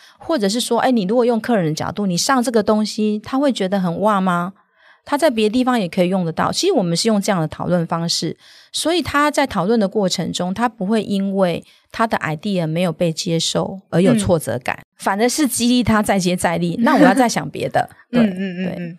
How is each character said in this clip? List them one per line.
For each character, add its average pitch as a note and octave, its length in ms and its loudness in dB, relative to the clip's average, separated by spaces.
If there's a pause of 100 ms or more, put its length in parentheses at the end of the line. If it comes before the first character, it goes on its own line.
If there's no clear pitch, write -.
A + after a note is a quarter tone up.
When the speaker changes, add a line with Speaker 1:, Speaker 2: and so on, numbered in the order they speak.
(180)
Speaker 1:
或 D#4+ 200 -2
者 G3+ 100 0
是 A3+ 140 -2
说 A#3 180 -2
：“哎， C4 120 2
你 A3+ 120 2
如 F#3+ 120 -2
果 B3 100 4
用 A#3+ 120 2
客 A3+ 200 0
人 F3 80 0
的 D3+ 80 0
角 - 180 -4
度， G#3 140 -4
你 F3 100 0
上 B3+ 260 2
这 A#3 80 -2
个 A3+ 140 2
东 G#3+ 220 2
西， G#3+ 360 -2
他 - 160 -4
会 C#4 140 2
觉 G3 160 -2
得 G3 140 -2
很 E3+ 180 -2
哇 G3+ 220 2
吗？ F3 320 0 (500)
他 D4 140 -2
在 D#4 120 2
别 A3 200 2
的 G3+ 40 -2
地 B3+ 100 2
方 B3 160 2
也 F#3 100 0
可 F#3 140 2
以 F3 60 2
用 F#3 140 0
得 E3 80 -2
到。” F3+ 220 0
其 - 140 -2
实 G4+ 40 4
我 C4 120 2
们 E3+ 120 0
是 G#3 140 -2
用 G#3 100 2
这 G3+ 120 0
样 F3+ 100 0
的 D#3 60 0
讨 - 200 -10
论 E3+ 200 0
方 E3+ 200 -4
式， E3+ 300 -4 (340)
所 D#4+ 220 -2
以 F4 80 0
他 C#4+ 300 0
在 C#4+ 160 0
讨 F3 180 -2
论 A#3 140 2
的 G3 80 2
过 G3 200 0
程 - 240 -2
中， F3+ 220 -4
他 A#3 160 0
不 F#3 160 -8
会 G#3+ 160 0
因 G3 340 -2
为 F3+ 280 0 (280)
他 A3+ 140 -2
的 A3+ 140 -2
idea E3 480 -2
没 D#3+ 120 -2
有 F3+ 120 0
被 E3 200 0
接 E3 280 -2
受 F3 400 -4 (100)
而 E3 100 2
有 G3 160 6
挫 F#3+ 220 2
折 A#2 220 -4
感， - 160 -6
Speaker 2:
嗯。 - 100 -14 (120)
Speaker 1:
反 G3+ 220 -2
而 A#3+ 80 4
是 C#4 200 0
激 A#3 200 -2
励 B3 140 4
他 G#3+ 220 2
再 G3+ 160 2
接 F3+ 160 0
再 F3 240 0
厉 E3+ 240 -2
，“那 C4 120 4
我 C4+ 60 6
要 C4 140 8
再 B3+ 120 4
想 D#3 220 -4
别 - 200 -6
的。” - 200 0 (160)
Speaker 2:
<laughs> - 60 -20
Speaker 1:
对， A#3+ 100 2
Speaker 2:
嗯， G#3+ 80 4
嗯， F3+ 80 -8
嗯， F#3 280 -6
Speaker 1:
对。 F3 120 -6
Speaker 2:
嗯。 F3 220 -10